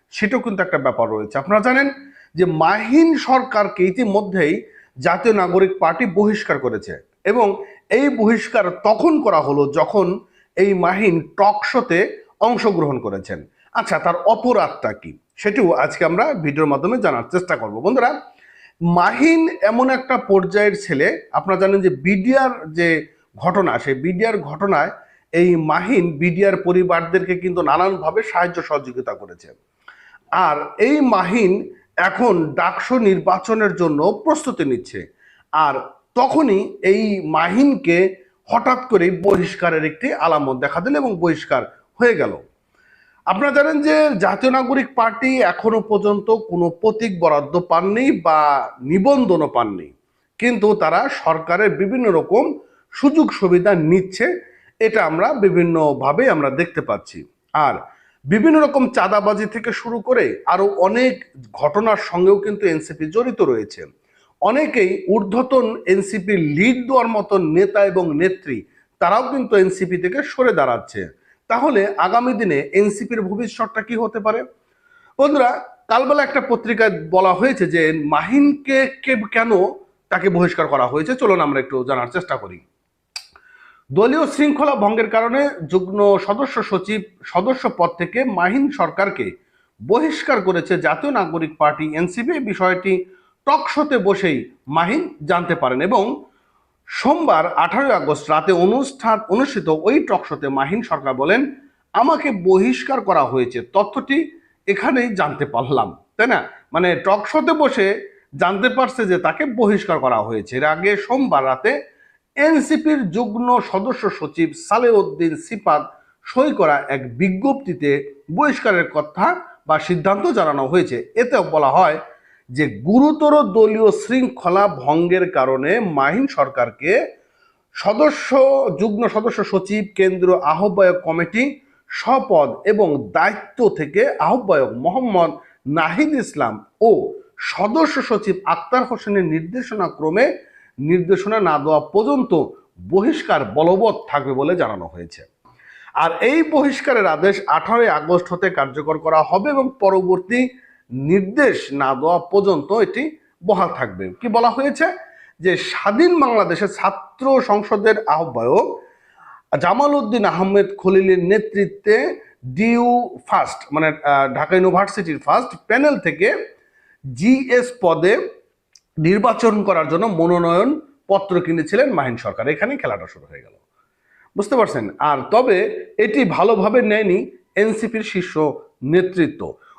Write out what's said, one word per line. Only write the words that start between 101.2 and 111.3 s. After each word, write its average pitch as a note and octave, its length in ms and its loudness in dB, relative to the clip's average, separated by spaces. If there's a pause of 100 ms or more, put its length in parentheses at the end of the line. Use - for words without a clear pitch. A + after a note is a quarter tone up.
"আমাকে C#4+ 380 0
বহিষ্কার G#3 720 0
করা F3+ 220 2
হয়েছে, B2 380 -2
তথ্যটি C4 800 -2 (280)
এখানেই A#3+ 480 0
জানতে D3 300 -2
পারলাম।" A#2+ 520 -4 (200)
তাই A3+ 100 2
না? G#3+ 160 0 (280)
মানে F3 240 2
টকশোতে G#3 580 0
বসে B3+ 340 0 (480)
জানতে F#3+ 340 0
পারছে B3 360 -2
যে F3+ 120 2
তাকে E3 280 -2
বহিষ্কার G3+ 540 0
করা B2+ 180 0
হয়েছে। A2 400 -4
এর C#3 60 -2
আগে F3 340 0
সোমবার G3+ 480 0